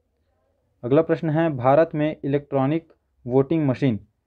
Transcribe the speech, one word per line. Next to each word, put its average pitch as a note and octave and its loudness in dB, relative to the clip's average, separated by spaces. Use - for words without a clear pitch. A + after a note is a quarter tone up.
अगला C#3 2
प्रश्न D#3+ -2
है, D#3+ 0
भारत C#3+ 2
में D3+ -4
इलेक्ट्रॉनिक C#3+ -2
वोटिंग C#3 2
मशीन B2+ 0